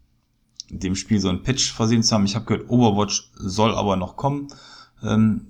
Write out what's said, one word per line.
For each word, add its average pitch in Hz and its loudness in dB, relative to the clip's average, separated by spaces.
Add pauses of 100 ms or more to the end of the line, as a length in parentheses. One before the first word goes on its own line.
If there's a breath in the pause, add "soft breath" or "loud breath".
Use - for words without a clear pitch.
(680)
dem 95 -4
Spiel 101 0
so 92 0
ein 90 -2
Patch - -2
versehen 113 0
zu 117 0
haben. 101 2
Ich 101 -2
hab 113 -6
gehört, - -2
Overwatch 104 2
soll 101 0
aber 101 0
noch 92 -6
kommen. 143 -4 (540 loud breath)
Ähm, 110 2